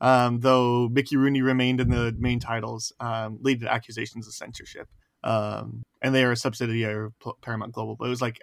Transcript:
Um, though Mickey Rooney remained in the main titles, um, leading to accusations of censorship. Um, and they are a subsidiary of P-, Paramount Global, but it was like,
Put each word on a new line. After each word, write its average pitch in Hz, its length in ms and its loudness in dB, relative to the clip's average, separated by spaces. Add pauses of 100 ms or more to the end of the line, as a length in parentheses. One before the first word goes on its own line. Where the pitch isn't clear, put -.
Um, 123 400 4
though 123 480 4
Mickey 135 280 0
Rooney 139 240 4
remained 127 400 2
in 123 100 2
the 120 280 0
main 120 220 0
titles, 113 600 -6
um, 113 400 -6
leading 127 220 0
to 101 100 -2
accusations 113 540 -6
of 117 80 -16
censorship. - 540 -16 (340)
Um, 110 600 -4 (180)
and 131 120 0
they 131 100 6
are 123 80 4
a 120 40 0
subsidiary 110 720 -4
of 110 120 -16
P-, - 120 -12 (100)
Paramount 113 320 -8
Global, 113 240 -8
but 117 100 -8
it 123 40 -2
was 123 100 -4
like, 120 220 -6